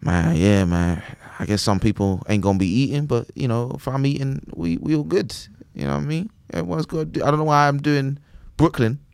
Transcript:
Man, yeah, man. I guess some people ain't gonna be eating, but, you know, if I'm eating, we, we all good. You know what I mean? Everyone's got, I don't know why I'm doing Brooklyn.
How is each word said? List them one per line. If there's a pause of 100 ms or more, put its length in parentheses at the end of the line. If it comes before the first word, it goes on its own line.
Man,
yeah,
man. (360)
I
guess
some
people
ain't
gonna
be
eating,
but,
you
know,
if
I'm
eating, (120)
we,
we
all
good. (380)
You
know
what
I
mean? (220)
Everyone's
got,
I
don't
know
why
I'm
doing (380)
Brooklyn. (140)